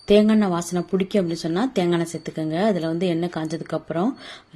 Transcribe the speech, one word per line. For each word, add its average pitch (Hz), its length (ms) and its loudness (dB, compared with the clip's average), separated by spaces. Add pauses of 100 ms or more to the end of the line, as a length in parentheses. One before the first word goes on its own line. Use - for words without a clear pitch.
(120)
தேங்காய் 214 260 6
எண்ணெய் 202 160 2
வாசனை 175 280 -2 (100)
பிடிக்கும் 190 300 0
அப்படின்னு 170 220 -4
சொன்னா 175 220 0 (100)
தேங்காய் 175 220 2
எண்ணெய் 170 160 -2
சேர்த்துக்கோங்க. 160 440 -6 (120)
அதுல 165 240 -2
வந்து 180 200 0
எண்ணெய் 170 220 -2
காஞ்சதுக்கு 160 440 -4
அப்புறம் 165 300 -2 (460)